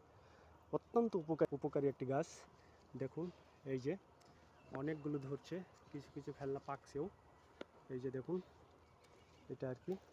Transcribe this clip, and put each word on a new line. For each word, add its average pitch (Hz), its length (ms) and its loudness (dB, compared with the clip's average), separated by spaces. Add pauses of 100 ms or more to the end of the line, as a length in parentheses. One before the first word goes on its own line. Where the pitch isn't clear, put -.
(720)
অত্যন্ত 226 440 4
উপকার-, 156 360 4
উপকারী 143 360 4
একটি 131 180 0
গাছ। 139 200 2 (720)
দেখুন 151 320 -4 (340)
এই 135 140 0
যে 143 180 0 (760)
অনেকগুলো 147 460 0
ধরছে, 139 420 -4 (320)
কিছু 143 220 -8
কিছু 143 240 -6
ভেল্লা 139 280 -2
পাকছেও। 143 420 -4 (800)
এই 131 100 -2
যে 131 100 -2
দেখুন 131 300 0 (1080)
এটা 131 220 -4
আর 127 40 -2 (120)
কি। 185 100 -2 (160)